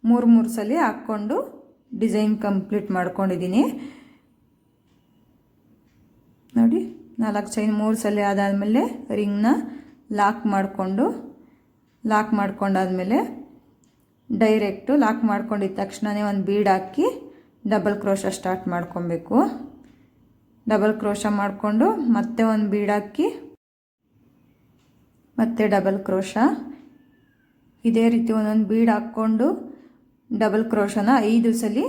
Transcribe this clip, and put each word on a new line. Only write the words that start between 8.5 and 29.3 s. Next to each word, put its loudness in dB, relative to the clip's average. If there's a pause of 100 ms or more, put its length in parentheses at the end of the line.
ರಿಂಗ್ನ 0 (680)
ಲಾಕ್ 2 (100)
ಮಾಡಿಕೊಂಡು, 0 (1000)
ಲಾಕ್ 0
ಮಾಡ್ಕೊಂಡಾದ್ಮೇಲೆ 0 (1200)
ಡೈರೆಕ್ಟು 0 (120)
ಲಾಕ್ 0
ಮಾಡ್ಕೊಂಡಿದ್ದ -4
ತಕ್ಷಣವೇ -4
ಒಂದು -2
ಬೀಡ್ 2
ಹಾಕಿ -2 (680)
ಡಬಲ್ 0
ಕ್ರೋಶೆ -2
ಸ್ಟಾರ್ಟ್ -4
ಮಾಡ್ಕೊಬೇಕು. -4 (1300)
ಡಬಲ್ 2
ಕ್ರೋಶೆ -2 (100)
ಮಾಡಿಕೊಂಡು 0 (300)
ಮತ್ತೆ -2 (100)
ಒಂದು 0
ಬೀಡ್ 0
ಹಾಕಿ -2 (2250)
ಮತ್ತೆ 0 (100)
ಡಬಲ್ 2
ಕ್ರೋಶೆ. 0 (1400)
ಇದೇ 4 (100)
ರೀತಿ 0
ಒಂದೊಂದು 2
ಬೀಡ್ 4
ಹಾಕ್ಕೊಂಡು 0 (840)